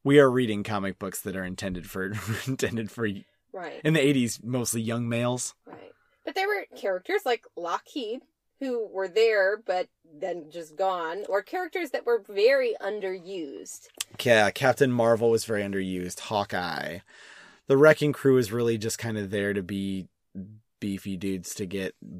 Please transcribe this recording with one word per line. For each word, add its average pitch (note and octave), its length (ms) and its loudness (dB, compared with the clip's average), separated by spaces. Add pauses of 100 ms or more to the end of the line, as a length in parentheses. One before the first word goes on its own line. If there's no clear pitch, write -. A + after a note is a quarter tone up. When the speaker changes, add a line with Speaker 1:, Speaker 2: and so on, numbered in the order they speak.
Speaker 1:
we C#3+ 160 8
are C3+ 100 10
reading A2+ 340 0
comic G2 360 -4
books F#2+ 220 -8
that G2 140 -6
are F#2 100 -6
intended F#2 440 -8
for, F#2+ 240 -6 (160)
<laughs> A2+ 180 -4
intended A#2 440 -4
for, A#2 160 -4 (460)
Speaker 2:
Right. E3+ 300 -12
Speaker 1:
in D#3 100 2
the D#3 80 4
eighties, C3+ 420 2
mostly A#2+ 380 -2
young A#2 260 -4
males. A#2+ 460 -2 (120)
Speaker 2:
Right. - 260 -20 (340)
But D#4+ 100 -8
there F#4+ 120 -2
were G4+ 180 -4 (100)
characters A3 500 -2
like A#3+ 180 -2 (120)
Lockheed G#3+ 640 -8 (380)
who A#3+ 280 -4
were F#3+ 200 -4
there G#3 500 4
but F#3 300 -2 (320)
then F3 320 -8
just D#3+ 240 -14
gone, F3+ 540 -2
or - 140 0
characters F4+ 480 -6
that - 160 -4
were A#3 200 2
very B3 460 4 (100)
underused. F#3+ 1040 -8 (360)
Speaker 1:
Yeah, A2 260 6
Captain C3 420 2
Marvel A#2 380 4
was A2+ 160 2
very G#2+ 160 -2
underused. F#2 600 -4
Hawkeye. F2+ 800 -4 (680)
The C3+ 100 6
Wrecking D3+ 360 6
Crew C3+ 220 4
was A#2 160 2
really A#2 280 0
just G#2+ 180 -4
kind A#2 200 -6
of G2+ 120 -4
there G2+ 240 0
to G2+ 80 -2
be G2 460 -6 (720)
beefy G2 380 -6
dudes F#2 380 -6
to G#2+ 100 -6
get F#2+ 300 -6 (240)